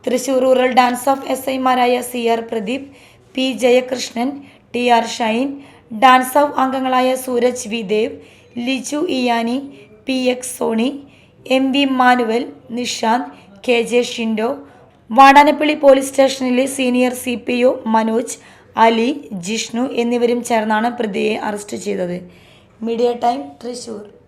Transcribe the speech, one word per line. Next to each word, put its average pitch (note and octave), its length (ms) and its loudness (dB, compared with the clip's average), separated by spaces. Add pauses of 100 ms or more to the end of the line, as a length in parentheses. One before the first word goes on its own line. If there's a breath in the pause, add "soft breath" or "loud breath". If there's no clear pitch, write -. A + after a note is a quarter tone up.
തൃശൂർ C4 380 -2
റൂറൽ B3+ 340 4
ഡാൻസ് B3 340 2
ഓഫ് C#4 220 -2
എസ് - 220 -6
ഐമാരായ B3+ 400 2 (160)
സി B3 100 -6 (120)
ആർ A#3 60 -2 (120)
പ്രദീപ്, A#3+ 360 -6 (480 loud breath)
പി C4 100 -2 (180)
ജയകൃഷ്ണൻ, B3+ 640 0 (440 loud breath)
ടി B3 100 -2 (140)
ആർ A3+ 80 2 (100)
ഷൈൻ, A#3 340 -2 (540 loud breath)
ഡാൻസ് B3+ 380 6
ഓഫ് C#4+ 220 0
അംഗങ്ങളായ B3+ 460 0 (140)
സൂരജ് B3 480 -2
വി A3+ 100 -4 (100)
ദേവ്, A3+ 220 0 (540 loud breath)
ലിജു C4+ 320 -4 (180)
ഇയാനി, A#3 400 -2 (500 loud breath)
പി C4 100 -2 (160)
എക്സ് - 260 -8
സോണി, A#3 300 0 (680 loud breath)
എം C4+ 160 2
വി C#4+ 100 2 (160)
മാനുവൽ, B3 460 2 (320)
നിഷാന്ത്, A#3+ 520 -2 (380 loud breath)
കെ A#3+ 100 2 (140)
ജെ A#3+ 100 4 (120)
ഷിൻഡോ, A3+ 360 -4 (680 loud breath)
വാടാനപ്പള്ളി D4 680 8
പോലീസ് C4+ 280 6
സ്റ്റേഷനിലെ C4 540 2 (120)
സീനിയർ B3 360 2 (100)
സി A#3+ 120 -4 (140)
പി B3 80 -2 (120)
ഒ - 40 2 (220)
മനോജ്, A3+ 420 0 (480 loud breath)
അലി, A#3 240 2 (400)
ജിഷ്ണു A3+ 360 -4 (180)
എന്നിവരും A#3+ 460 0
ചേർന്നാണ് A3 420 0 (100)
പ്രതിയെ G#3+ 340 -2 (140)
അറസ്റ്റ് G#3 360 -10
ചെയ്തത്. F3+ 320 -6 (680 loud breath)
മീഡിയ A#3 240 0 (140)
ടൈം, B3+ 160 0 (200)
തൃശൂർ. A3+ 420 -12 (240)